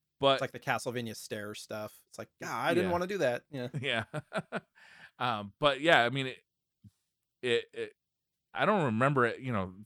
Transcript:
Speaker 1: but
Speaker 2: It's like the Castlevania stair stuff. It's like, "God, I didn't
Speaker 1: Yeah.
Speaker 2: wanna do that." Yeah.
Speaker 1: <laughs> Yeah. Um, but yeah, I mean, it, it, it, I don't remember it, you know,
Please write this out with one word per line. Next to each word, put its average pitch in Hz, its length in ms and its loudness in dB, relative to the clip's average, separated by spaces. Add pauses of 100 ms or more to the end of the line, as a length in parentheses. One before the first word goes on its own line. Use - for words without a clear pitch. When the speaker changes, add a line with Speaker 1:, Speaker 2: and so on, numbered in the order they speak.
(200)
Speaker 1:
but 139 160 4
Speaker 2:
It's 131 60 -2
like 131 100 -4
the 123 80 -14
Castlevania 117 560 -4
stair 107 400 -10
stuff. 107 420 -12 (120)
It's - 100 -16
like, 107 100 -14 (120)
"God, 170 80 -8 (200)
I 170 40 4
didn't 175 80 4
Speaker 1:
Yeah. 185 100 0
Speaker 2:
wanna 175 160 0
do 202 120 -4
that." 143 320 2
Yeah. 123 220 -6
Speaker 1:
<laughs> 147 60 -6
Yeah. 117 240 -2 (1160)
Um, 107 400 -4
but 139 220 2
yeah, 151 220 8
I 120 60 2
mean, 135 180 -2
it, 110 160 -12 (1000)
it, 120 320 2
it, 113 200 -8 (600)
I 131 120 0
don't 190 200 4
remember 127 400 4
it, 104 160 -2
you 127 120 -6
know, 92 200 -2 (120)